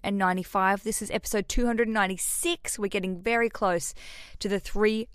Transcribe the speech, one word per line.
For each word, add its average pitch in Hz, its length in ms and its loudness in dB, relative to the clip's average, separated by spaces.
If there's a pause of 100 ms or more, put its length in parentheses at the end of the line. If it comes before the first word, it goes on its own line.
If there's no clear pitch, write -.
and 202 140 0
ninety-five. 190 680 2
This 214 160 -2
is 202 100 -8
episode - 380 0
two 247 160 2
hundred 233 240 2
ninety-six. 220 880 -2
We're 202 100 -2
getting 185 300 -2
very 233 300 2
close 185 460 0 (440)
to 202 120 -2
the 196 100 0
three 220 540 2